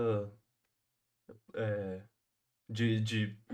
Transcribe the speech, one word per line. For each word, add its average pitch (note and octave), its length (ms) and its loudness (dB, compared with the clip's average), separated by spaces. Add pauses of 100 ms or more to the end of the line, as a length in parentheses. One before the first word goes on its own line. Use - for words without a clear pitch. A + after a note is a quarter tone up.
(1500)
é, G2+ 480 -2 (680)
de, A2+ 300 4
de, G#2+ 380 0 (160)